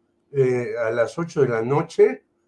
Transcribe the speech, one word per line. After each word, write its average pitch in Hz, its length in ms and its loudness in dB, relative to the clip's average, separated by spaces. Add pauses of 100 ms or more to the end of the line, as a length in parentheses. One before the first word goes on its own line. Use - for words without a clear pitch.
(320)
eh, 123 460 0
a 113 140 -2
las 117 260 -2
ocho 165 240 -2
de 127 80 2
la 113 140 -2
noche, 165 600 2 (240)